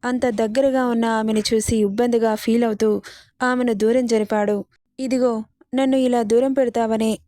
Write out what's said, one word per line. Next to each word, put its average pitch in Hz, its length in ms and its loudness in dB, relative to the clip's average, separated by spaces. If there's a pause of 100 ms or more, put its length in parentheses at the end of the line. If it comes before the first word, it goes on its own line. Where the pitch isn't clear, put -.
అంత 247 260 -2
దగ్గరగా 254 560 0
ఉన్న 233 180 0
ఆమెను 220 380 0 (120)
చూసి 220 220 0
ఇబ్బందిగా 220 580 0
ఫీల్ 226 300 0
అవుతూ 220 260 0 (520)
ఆమెను 247 300 0
దూరం 226 340 2
జరిపాడు. 208 580 0 (340)
"ఇదిగో, 254 340 0 (420)
నన్ను 269 220 2
ఇలా 247 260 2
దూరం 240 300 2
పెడతావనే 226 760 0